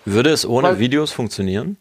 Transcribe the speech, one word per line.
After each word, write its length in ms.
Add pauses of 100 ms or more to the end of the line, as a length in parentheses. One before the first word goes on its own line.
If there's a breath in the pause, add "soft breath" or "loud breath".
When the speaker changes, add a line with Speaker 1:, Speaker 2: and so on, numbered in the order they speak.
Speaker 1:
Würde 260
es 140
ohne 260
Speaker 2:
Weil 100
Speaker 1:
Videos 320
funktionieren 680